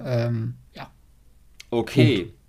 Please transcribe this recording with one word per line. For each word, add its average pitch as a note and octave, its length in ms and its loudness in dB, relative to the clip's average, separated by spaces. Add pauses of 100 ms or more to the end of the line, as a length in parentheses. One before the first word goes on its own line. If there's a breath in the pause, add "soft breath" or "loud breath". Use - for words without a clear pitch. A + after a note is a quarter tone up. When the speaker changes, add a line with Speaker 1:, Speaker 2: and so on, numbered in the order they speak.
Speaker 1:
Ähm, A#2 500 -2 (200)
ja. - 140 -16 (840)
Speaker 2:
Okay. A#2+ 480 4
Speaker 1:
Punkt. E2+ 140 -8 (160)